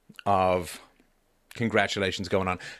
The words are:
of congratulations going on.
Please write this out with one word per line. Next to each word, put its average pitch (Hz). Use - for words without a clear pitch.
of 92
congratulations 101
going 95
on. 90